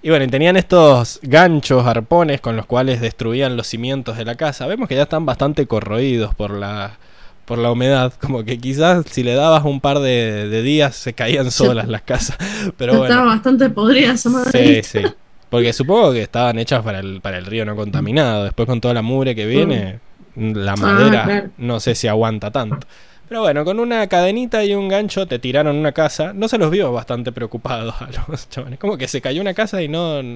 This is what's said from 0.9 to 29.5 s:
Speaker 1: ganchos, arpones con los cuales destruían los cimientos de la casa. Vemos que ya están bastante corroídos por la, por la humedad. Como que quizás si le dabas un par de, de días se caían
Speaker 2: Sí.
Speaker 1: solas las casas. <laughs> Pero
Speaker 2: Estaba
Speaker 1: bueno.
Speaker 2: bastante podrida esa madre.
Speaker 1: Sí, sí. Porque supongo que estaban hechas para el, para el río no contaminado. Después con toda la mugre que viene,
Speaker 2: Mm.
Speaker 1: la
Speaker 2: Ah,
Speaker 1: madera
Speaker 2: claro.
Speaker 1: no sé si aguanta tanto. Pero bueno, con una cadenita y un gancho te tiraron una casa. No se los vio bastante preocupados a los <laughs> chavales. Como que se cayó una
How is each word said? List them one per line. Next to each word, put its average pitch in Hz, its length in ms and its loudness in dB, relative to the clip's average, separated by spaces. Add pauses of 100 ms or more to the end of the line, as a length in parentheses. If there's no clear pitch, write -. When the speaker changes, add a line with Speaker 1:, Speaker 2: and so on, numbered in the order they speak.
Speaker 1:
ganchos, 147 640 4
arpones 135 560 2
con 113 140 -4
los 110 100 -6
cuales 127 360 0
destruían 120 560 -2
los 110 100 -6
cimientos 120 500 -6
de 113 80 -8
la 117 100 -6
casa. 143 300 -4
Vemos 214 240 -4
que 131 60 -2
ya 143 80 4
están 160 240 -2
bastante 143 400 0
corroídos 110 640 -2
por 101 180 -4
la, 101 460 -8 (480)
por 117 140 -4
la 120 120 2
humedad. 127 480 2
Como 131 240 -4
que 117 160 -6
quizás 151 520 2
si 131 120 -2
le 120 120 0
dabas 156 300 4
un 139 160 0
par 143 180 2
de, 113 480 0
de 110 160 -2
días 143 320 2
se 120 180 -8
caían 127 380 0
Speaker 2:
Sí. 131 140 2
Speaker 1:
solas 117 220 -2
las 110 140 -6
casas. - 360 -4 (200)
<laughs> 202 200 -6
Pero 240 160 -2
Speaker 2:
Estaba 247 280 2
Speaker 1:
bueno. 247 40 2
Speaker 2:
bastante 240 440 2
podrida 233 440 2
esa 240 160 -4
madre. 247 540 4
Speaker 1:
Sí, - 160 -4
sí. 104 60 -2 (460)
Porque 117 220 2
supongo 170 400 2
que 117 80 0
estaban 117 380 0
hechas 113 220 0
para 104 180 -6
el, 98 200 -10
para 92 180 -8
el 90 80 -10
río 107 200 -4
no 104 100 -6
contaminado. 107 680 -2
Después 113 220 -2
con 123 140 -2
toda 123 120 0
la 117 80 0
mugre 131 340 -2
que 104 100 -4
viene, 117 540 0 (340)
Speaker 2:
Mm. 110 220 -4
Speaker 1:
la 98 160 -2
Speaker 2:
Ah, 98 60 -2
Speaker 1:
madera - 480 4
Speaker 2:
claro. 104 320 -2
Speaker 1:
no 120 240 -4
sé 120 120 0
si 117 140 -2
aguanta 110 440 0
tanto. 131 360 -6 (400)
Pero 226 140 -6
bueno, 156 240 2
con 196 160 -2
una 233 260 0
cadenita 214 560 0
y 202 120 0
un 196 120 -4
gancho 196 380 -2
te 123 140 -6
tiraron 143 360 0
una 151 160 0
casa. 160 420 -2
No 202 140 -4
se 233 100 -2
los 160 140 2
vio 170 220 0
bastante 120 400 -6
preocupados 117 680 -6
a - 60 -14 (220)
los - 200 -10
<laughs> - 0 -
chavales. 131 300 -12
Como 202 180 -4
que 127 120 -6
se 131 100 -4
cayó 135 220 -4
una 196 120 -4